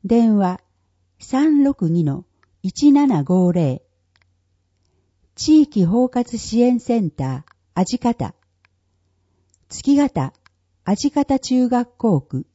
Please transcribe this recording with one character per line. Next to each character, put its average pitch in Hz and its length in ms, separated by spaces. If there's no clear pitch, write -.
電 226 320
話、 185 240
三 285 440
六 269 280
二 170 140
の 139 200
一 285 300
七 269 300
五 180 300
零。 151 300
地 302 280
域 247 220
包 226 220
括 240 320
支 220 220
援 247 200
セ 233 200
ン 170 100
タ 131 340
ー、 180 60
鯵 208 180
方。 233 360
月 - 280
形、 262 360
鯵 208 260
方 277 280
中 254 300
学 247 280
校 190 240
区。 - 340